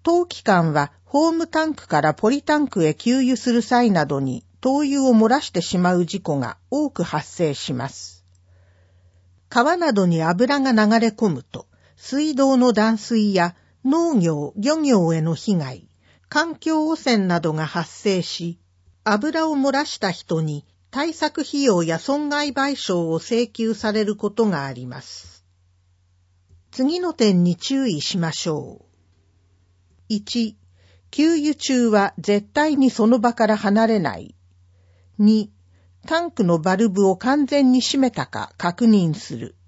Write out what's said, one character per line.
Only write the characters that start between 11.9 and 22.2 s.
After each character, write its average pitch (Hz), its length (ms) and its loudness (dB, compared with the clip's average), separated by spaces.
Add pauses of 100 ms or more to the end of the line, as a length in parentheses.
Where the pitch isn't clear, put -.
水 302 380 -4
道 269 240 4
の 247 160 4
断 220 240 2
水 208 380 0
や 175 200 0 (300)
農 330 300 2
業、 156 420 0
漁 277 200 0
業 208 360 2
へ 160 80 -2
の 160 140 -2
被 202 200 -2
害、 135 320 -6 (420)
環 311 260 -2
境 311 320 -2
汚 320 80 -2
染 220 320 0
な 175 120 0
ど 160 140 -2
が 156 140 -6
発 170 240 -6
生 185 320 -2
し、 170 360 -10 (440)
油 302 440 0
を 302 80 -2
漏 277 140 0
ら 277 160 -2
し - 140 -12
た 196 100 -2
人 165 320 -6
に 151 240 -6 (300)
対 311 180 -4
策 311 280 -4
費 277 220 -4
用 180 200 2
や 165 160 -2
損 285 300 -4